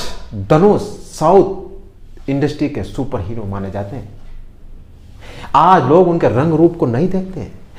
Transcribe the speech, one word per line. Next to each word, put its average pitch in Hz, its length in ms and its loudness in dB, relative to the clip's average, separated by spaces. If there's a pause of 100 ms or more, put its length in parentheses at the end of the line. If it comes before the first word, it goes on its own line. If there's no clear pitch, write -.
(340)
धनुष 156 540 2
साउथ - 800 0 (640)
इंडस्ट्री 143 380 -2
के 104 160 -6
सुपर 117 360 -6
हीरो 104 240 -8
माने 98 260 -6
जाते 101 260 -8
हैं। 107 120 -12 (1500)
आज 160 300 6
लोग 170 240 6
उनके 170 200 2
रंग 135 240 2
रूप 165 280 4
को 160 60 2
नहीं 127 220 0
देखते 185 320 -4
हैं, 87 200 -12 (180)